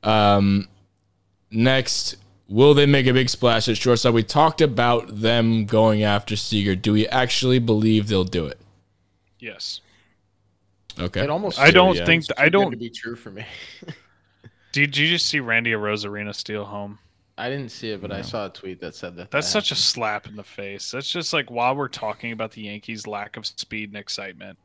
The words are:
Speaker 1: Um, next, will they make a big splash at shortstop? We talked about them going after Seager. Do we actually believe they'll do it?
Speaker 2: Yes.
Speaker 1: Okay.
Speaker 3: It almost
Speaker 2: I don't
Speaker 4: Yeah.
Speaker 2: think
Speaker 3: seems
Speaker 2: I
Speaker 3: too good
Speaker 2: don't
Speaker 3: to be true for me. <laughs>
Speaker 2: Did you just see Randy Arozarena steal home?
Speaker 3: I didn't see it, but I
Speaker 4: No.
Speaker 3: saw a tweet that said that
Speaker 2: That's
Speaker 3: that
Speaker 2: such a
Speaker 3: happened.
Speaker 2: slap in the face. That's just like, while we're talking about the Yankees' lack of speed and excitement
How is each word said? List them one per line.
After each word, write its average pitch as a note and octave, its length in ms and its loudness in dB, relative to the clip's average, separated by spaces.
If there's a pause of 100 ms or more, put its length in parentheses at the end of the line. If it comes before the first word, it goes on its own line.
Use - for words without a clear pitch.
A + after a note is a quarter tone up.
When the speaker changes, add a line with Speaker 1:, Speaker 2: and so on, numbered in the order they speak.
Speaker 1:
Um, G2+ 640 4 (800)
next, B2+ 640 0 (320)
will C3 260 6
they C#3+ 120 6
make C#3 220 4
a C3 60 4
big C3 160 4
splash A#2 380 2
at A2 100 0
shortstop? A#2+ 360 2
We A2+ 100 4
talked D#3 380 2
about A#2+ 600 0
them A2+ 440 2
going A2 380 4
after G#2 340 0
Seager. G2+ 380 0
Do G#2 180 0
we G#2+ 160 4
actually B2+ 500 2
believe A2 480 2
they'll F#2+ 160 0
do F2+ 220 -4
it? - 140 -12 (800)
Speaker 2:
Yes. - 420 -14 (1160)
Speaker 1:
Okay. - 240 -4
Speaker 3:
It C#3+ 60 -4
almost F3 300 -4
Speaker 2:
I D3 120 8
don't F3+ 240 6
Speaker 4:
Yeah. F3 100 -4
Speaker 2:
think E3 180 2
Speaker 3:
seems - 140 -8
Speaker 2:
I C3+ 80 2
Speaker 3:
too D#3+ 60 4
good - 0 -
Speaker 2:
don't G3 200 2
Speaker 3:
to A#2+ 60 -10
be A#2 120 -10
true A#2 260 -12
for A2+ 160 -18
me. G#2 140 -14 (640)
<laughs> - 600 -20
Speaker 2:
Did C#3+ 240 0
you D3 120 2
just E3+ 180 0
see D3+ 140 -2
Randy A#2 320 0
Arozarena G#2 600 -4
steal G#2 320 -8
home? G2+ 340 -14 (360)
Speaker 3:
I A#2+ 140 -8
didn't C3+ 220 -8
see - 180 -12
it, G#2 120 -8
but G2+ 100 -10
I G2 60 -8
Speaker 4:
No. G2 40 -8
Speaker 3:
saw G#2 240 -8
a F#2+ 40 -10
tweet F2+ 320 -14
that F2 120 -12
said F2 220 -16
that F2 160 -16
Speaker 2:
That's D3+ 160 -2
Speaker 3:
that - 40 -2
Speaker 2:
such G#3 200 -2
a - 20 -6
Speaker 3:
happened. - 100 0
Speaker 2:
slap G#2+ 440 -2
in A2 80 -18
the G2+ 80 -16
face. G2 480 -14
That's C3+ 200 -8
just E3+ 220 -6
like, C#3+ 160 -2
while A#2+ 260 0
we're C#3+ 120 -6
talking A2+ 440 -8
about A2 200 -8
the A2+ 100 -18
Yankees' G#2 460 -12
lack G#2 300 -10
of G#2+ 100 -14
speed G#2+ 420 -10
and G#2 80 -16
excitement F#2+ 680 -14